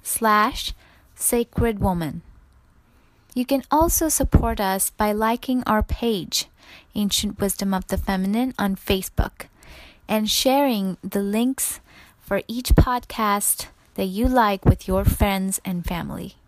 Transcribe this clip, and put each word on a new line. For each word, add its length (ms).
slash 680
sacred 640
woman. 440
You 120
can 260
also 380
support 500
us 300
by 240
liking 500
our 180
page, 640
Ancient 440
Wisdom 340
of 140
the 100
Feminine, 640
on 160
Facebook, 680
and 200
sharing 720
the 200
links 580
for 300
each 260
podcast 920
that 100
you 220
like 380
with 200
your 200
friends 580
and 220
family. 500